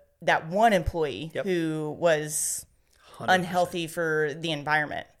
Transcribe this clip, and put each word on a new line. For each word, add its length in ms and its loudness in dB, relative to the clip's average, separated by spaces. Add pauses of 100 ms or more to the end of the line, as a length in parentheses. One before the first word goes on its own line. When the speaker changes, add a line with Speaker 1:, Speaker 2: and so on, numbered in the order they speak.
(220)
Speaker 1:
that 260 2
one 260 4
employee 600 -2
Speaker 2:
Yep. 120 -4
Speaker 1:
who 540 -2
was 680 0 (380)
Speaker 2:
Hundred 240 -10
percent. 160 6
Speaker 1:
unhealthy 440 -2
for 480 0
the 160 -4
environment. 560 -2 (120)